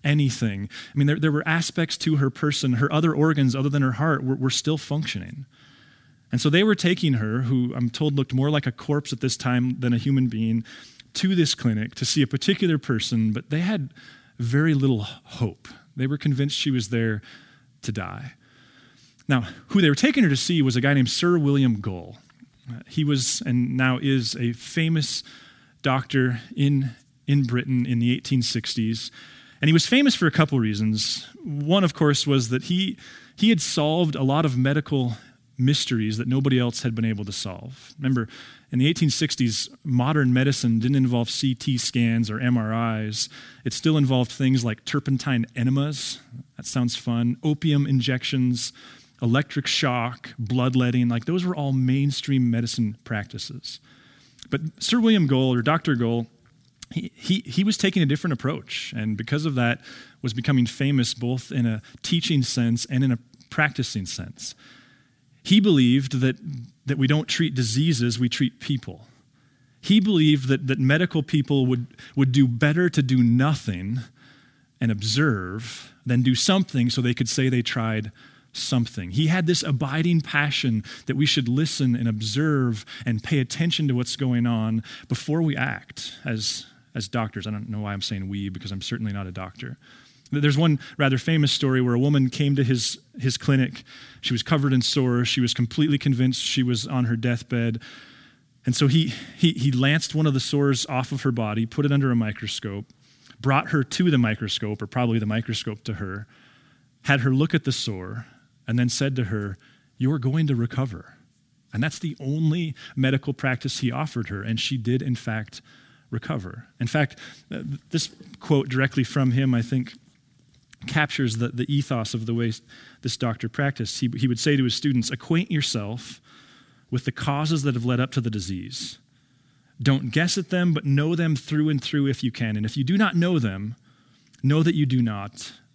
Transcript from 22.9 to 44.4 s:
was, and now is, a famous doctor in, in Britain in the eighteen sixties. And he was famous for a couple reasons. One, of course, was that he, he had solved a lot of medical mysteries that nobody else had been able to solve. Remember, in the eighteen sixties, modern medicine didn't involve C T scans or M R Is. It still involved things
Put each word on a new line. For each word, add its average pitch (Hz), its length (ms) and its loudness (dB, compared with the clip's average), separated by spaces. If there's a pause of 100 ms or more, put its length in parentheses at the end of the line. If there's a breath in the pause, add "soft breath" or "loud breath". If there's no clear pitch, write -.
was, 139 420 0
and 123 300 0
now 127 260 2
is, 135 340 0
a 117 160 -2
famous 160 680 -2 (600 loud breath)
doctor 127 580 0 (160)
in, 139 340 2 (360)
in 143 180 4
Britain 123 420 0
in 120 140 0
the 120 120 2
eighteen 131 300 0
sixties. 113 680 -4 (520 loud breath)
And 147 60 6
he 156 40 6
was 165 140 6
famous 269 280 6
for 170 120 2
a 147 40 6
couple 147 280 2
reasons. 110 680 0 (160)
One, 165 420 2
of 156 100 0
course, 147 320 2
was 131 220 2
that 127 160 -2
he, 185 340 -2 (380 loud breath)
he 214 120 4
had 175 140 4
solved 156 520 2
a 139 80 -2
lot 143 220 2
of 127 140 0
medical 135 580 0 (400 loud breath)
mysteries 120 600 0
that 117 80 -4
nobody 131 320 2
else 120 240 -2
had 117 120 -2
been 113 100 -2
able 107 200 -2
to 101 80 -10
solve. 120 640 -12
Remember, 131 320 0 (440 loud breath)
in 123 60 0
the 131 80 4
eighteen 160 220 2
sixties, - 600 -2 (140)
modern 131 500 2
medicine 127 460 2
didn't 135 160 2
involve 120 340 2
C 131 240 -2
T 127 240 -2
scans 113 520 0
or 110 100 -6
M 123 180 2
R 110 460 -2
Is. 107 260 -4 (340 loud breath)
It 127 80 -4
still 156 240 2
involved 131 360 2
things 131 340 2